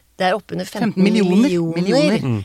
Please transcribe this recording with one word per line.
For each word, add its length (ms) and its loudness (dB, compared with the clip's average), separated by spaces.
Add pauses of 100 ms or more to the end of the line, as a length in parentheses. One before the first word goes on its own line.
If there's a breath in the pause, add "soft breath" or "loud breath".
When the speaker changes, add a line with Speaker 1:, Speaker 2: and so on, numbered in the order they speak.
(200)
Speaker 1:
Det 80 0
er 80 0
oppunder 320 -8
femten 340 -4
millioner. 460 4
Speaker 2:
Femten 0 -
millioner? 340 -2
Millioner. 380 2
Speaker 3:
Mm. 260 -2